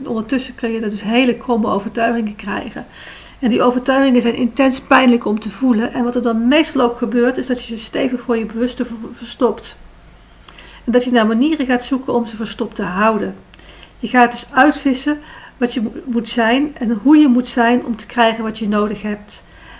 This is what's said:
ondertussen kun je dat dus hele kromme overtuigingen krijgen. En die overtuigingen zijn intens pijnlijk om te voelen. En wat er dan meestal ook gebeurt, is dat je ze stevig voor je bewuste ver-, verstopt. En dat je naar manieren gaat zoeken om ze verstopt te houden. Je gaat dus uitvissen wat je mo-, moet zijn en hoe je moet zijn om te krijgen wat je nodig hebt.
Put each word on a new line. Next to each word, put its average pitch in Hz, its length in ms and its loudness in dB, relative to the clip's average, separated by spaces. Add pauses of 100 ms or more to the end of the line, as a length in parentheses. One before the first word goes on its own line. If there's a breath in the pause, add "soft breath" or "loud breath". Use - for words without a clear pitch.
ondertussen 247 520 -4
kun 226 160 -6
je 226 80 -4
dat 214 120 -4
dus 202 120 -8
hele 240 320 2
kromme 226 320 -2
overtuigingen 233 680 -2
krijgen. - 500 -10 (540 loud breath)
En 254 100 0
die 240 120 2
overtuigingen 254 600 4
zijn 226 140 0
intens 262 440 0
pijnlijk 247 460 4
om 214 140 -2
te 214 100 -8
voelen. 240 440 0
En 262 100 -2
wat 240 120 -2
er 240 60 0
dan 226 260 0
meestal 294 340 2
ook 240 160 2
gebeurt, 240 400 0
is 262 100 -4
dat 247 180 -4
je 226 120 -10
ze 220 60 -12
stevig 254 380 -4
voor 233 160 -2
je 226 80 -4
bewuste 226 400 -4
ver-, 226 100 -10 (180)
verstopt. - 640 -4 (1080 loud breath)
En 247 80 -4
dat 247 120 4
je 254 80 -4
naar 226 160 4
manieren 277 380 2
gaat 247 180 0
zoeken 254 300 -4
om 233 140 0
ze 220 80 -12
verstopt 214 400 -8
te 208 80 -6
houden. 196 520 0 (640 loud breath)
Je 240 80 -6
gaat 240 240 4
dus - 200 -12
uitvissen 285 680 2 (380 loud breath)
wat 240 160 0
je 240 80 -2
mo-, 220 100 -2 (140)
moet 226 240 -2
zijn 247 480 0
en 240 140 -2
hoe 254 260 6
je 302 100 8
moet 247 200 4
zijn 240 380 2
om 233 100 -4
te - 100 -12
krijgen 226 380 0
wat 220 160 -6
je 220 80 -4
nodig 214 340 0
hebt. - 420 -10 (360 loud breath)